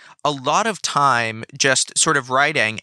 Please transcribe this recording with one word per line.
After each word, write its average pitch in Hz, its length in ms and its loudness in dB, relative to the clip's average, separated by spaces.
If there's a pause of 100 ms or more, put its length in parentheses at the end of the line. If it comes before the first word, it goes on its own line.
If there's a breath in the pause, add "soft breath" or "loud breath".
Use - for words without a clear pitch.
(260 loud breath)
a 147 40 2
lot 147 360 -2
of 208 160 -6
time 117 600 0 (140)
just - 400 0
sort 156 220 2
of 127 100 -4
writing, 127 540 0